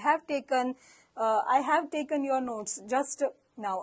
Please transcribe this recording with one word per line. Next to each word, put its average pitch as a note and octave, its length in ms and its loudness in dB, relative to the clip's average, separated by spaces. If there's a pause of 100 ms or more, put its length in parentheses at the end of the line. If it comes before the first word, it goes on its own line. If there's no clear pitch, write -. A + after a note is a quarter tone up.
have D#4 200 2
taken, B3+ 460 0 (440)
uh, A3 240 2 (160)
I C#4 60 6
have D4+ 260 2
taken D4 360 -2
your C4 160 0
notes A3 460 -4
just C4 360 2 (360)
now. G3+ 240 -4